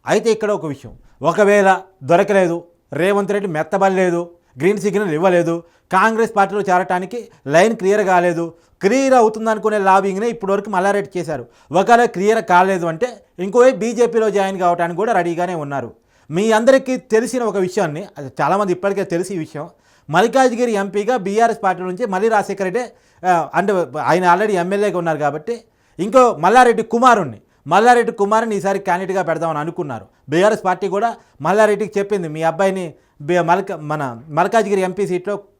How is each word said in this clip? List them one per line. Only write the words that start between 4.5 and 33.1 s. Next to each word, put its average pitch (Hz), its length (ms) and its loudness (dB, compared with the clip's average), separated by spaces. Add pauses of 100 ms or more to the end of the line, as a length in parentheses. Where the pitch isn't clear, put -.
గ్రీన్ 190 180 0
సిగ్నల్ 190 360 -2
ఇవ్వలేదు, 170 500 0 (280)
కాంగ్రెస్ 220 440 0
పార్టీలో 196 260 0
చేరటానికి 185 640 -2 (200)
లైన్ 180 280 4
క్లియర్ 202 300 0
కాలేదు, 175 480 0 (280)
క్లియర్ 262 320 2
అవుతుందనుకునే 220 640 2
లాబింగ్‌నే 196 500 2
ఇప్పటివరకు 202 420 -4
మల్లారెడ్డి 196 500 -2
చేశారు. 147 280 -8 (240)
ఒకవేళ 220 340 4
క్లియర్ 220 380 0
కాలేదు 180 420 2
అంటే 170 380 -6 (160)
ఇంకోవైపు 226 380 4
బీజేపీలో 226 520 0
జాయిన్ 196 300 -2
కావడానికి 175 380 0
కూడా 220 160 -2
రెడీగానే 175 420 -2
ఉన్నారు. 139 380 -8 (380)
మీ 202 200 0
అందరికీ 262 460 2
తెలిసిన 247 460 -2
ఒక 208 140 -2
విషయాన్ని, 180 480 -4 (120)
అది 135 140 -14 (100)
చాలామంది 185 300 0
ఇప్పటికే 190 320 -2
తెలిసి 180 320 -4
ఈ - 20 -6
విషయం, 156 320 -10 (400)
మల్కాజ్గిరి 240 640 2
ఎంపీగా 202 460 -2
బీఆర్ఎస్ 214 460 0
పార్టీ 185 200 -2
నుంచి 185 220 -6
మల్లి 196 240 -2
రాజశేఖర 202 340 -2
రెడ్డి, 185 180 -4 (460)
ఆ, 170 260 0
అంటే 196 200 0 (260)
ఆయన 170 340 2
already 202 240 0
ఎమ్మెల్యేగా 190 400 -2
ఉన్నారు 165 200 -2
కాబట్టి 151 440 -4 (380)
ఇంకో 220 400 4
మల్లారెడ్డి 220 440 4
కుమారుణ్ణి, 226 580 2 (260)
మల్లారెడ్డి 226 440 4
కుమారుని 220 440 0
ఈసారి 196 240 -2
క్యాండిడేట్గా 185 440 -2
పెడదామని 160 340 -2
అనుకున్నారు. 147 480 -8 (240)
బీఆర్ఎస్ 196 360 2
పార్టీ 185 220 -2
కూడా 214 280 -2 (260)
మల్లారెడ్డికి 208 580 0
చెప్పింది, 196 280 -4
"మీ 156 160 -6
అబ్బాయిని 175 500 -2 (280)